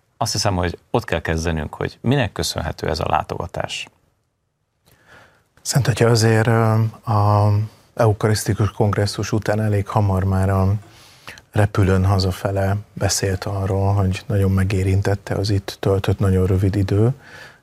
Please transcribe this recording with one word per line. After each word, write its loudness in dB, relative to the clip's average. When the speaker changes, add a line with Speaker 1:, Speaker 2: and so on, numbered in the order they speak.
Speaker 1:
Azt -4
hiszem, -2
hogy -2
ott 0
kell -2
kezdenünk, -4
hogy -8
minek 0
köszönhető -6
ez -2
a -2
látogatás. -4
Speaker 2:
Szent 0
Atya, 2
azért, 4
ö, 2
a 2
eukarisztikus 0
kongresszus -2
után -2
elég 0
hamar 0
már 0
a 2
repülőn 2
hazafele 0
beszélt -4
arról, -2
hogy 0
nagyon 0
megérintette 0
az -2
itt -4
töltött 0
nagyon 2
rövid 2
idő, 2